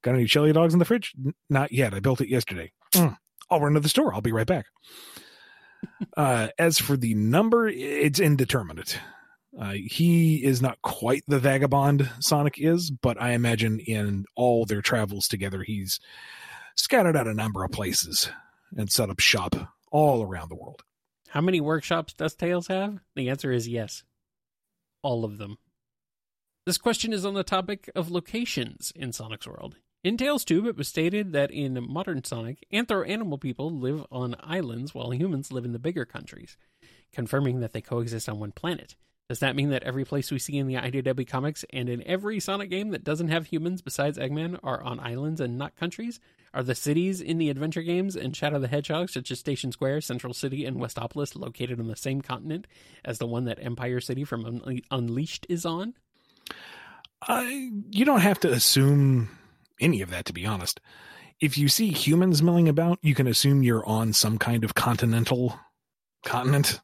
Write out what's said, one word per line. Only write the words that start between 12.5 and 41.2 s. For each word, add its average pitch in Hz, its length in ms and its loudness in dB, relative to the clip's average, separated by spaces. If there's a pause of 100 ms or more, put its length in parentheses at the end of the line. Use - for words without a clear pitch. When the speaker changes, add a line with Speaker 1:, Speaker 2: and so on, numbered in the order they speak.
Speaker 1:
is, 165 340 2
but 123 300 0
I 120 100 0
imagine 113 480 2
in 104 460 -2 (100)
all 120 300 4
their 104 160 -2
travels 104 460 0
together, 95 360 -4
he's 98 360 -6 (760)
scattered 269 400 4
out 120 120 2
a 110 60 -2
number 107 300 -2
of 92 80 -4
places - 580 -2 (460)
and 107 160 -4
set 107 180 2
up 95 100 -8
shop - 360 2 (360)
all 143 320 4
around 87 260 -8
the 82 60 -12
world. - 260 -18 (480)
Speaker 2:
How 143 100 -4
many 175 220 2
workshops 156 520 -2
does 160 220 -4
Tails 175 320 -2
have? 196 320 -4 (160)
The 127 140 -2
answer 139 220 -2
is 117 160 0
yes. 117 360 -8 (1000)
All 120 200 -2
of 104 140 -8
them. 104 200 -12 (1080)
This 180 120 -2
question 226 360 -2
is 190 100 -2
on 196 120 -4
the 196 80 -2
topic 190 520 -4
of 170 160 -4
locations 175 840 -4
in 131 180 -8
Sonic's 110 340 -12
world. - 300 -14 (260)
In 214 140 0
Tales 277 280 0
Tube, 190 220 2
it 226 80 -4
was 139 120 -6
stated 185 440 -2
that 143 180 2
in 131 320 -4 (100)
modern 160 320 -4
Sonic, 117 480 -8
Anthro 208 380 -2
animal 190 300 -4
people 139 320 -6
live 139 400 -4
on 127 280 -4
islands 147 540 -6
while 123 180 -8
humans 139 400 -4
live 127 140 -6
in 123 60 -6
the 117 80 -6
bigger 156 260 -4
countries, - 520 -18 (540)
confirming 127 500 -2
that 110 120 -6
they 110 80 -8
coexist 117 480 -6
on 104 100 -8
one 104 120 -8
planet. - 440 -8 (340)
Does 123 100 -6
that 135 160 0
mean 139 140 0
that 131 120 0
every 131 240 -4
place 143 240 -4
we 139 80 -4
see 143 220 -4
in 135 80 -2
the 127 100 -2
I 123 140 -4
D 135 100 -2
W 127 240 -2